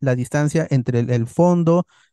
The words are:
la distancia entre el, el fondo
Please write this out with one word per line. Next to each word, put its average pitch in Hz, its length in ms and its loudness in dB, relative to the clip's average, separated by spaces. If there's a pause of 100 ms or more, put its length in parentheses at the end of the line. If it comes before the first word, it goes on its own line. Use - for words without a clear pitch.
la 131 160 0
distancia 147 540 -2
entre 120 300 0
el, 120 100 -4
el 117 160 0
fondo 175 600 2 (260)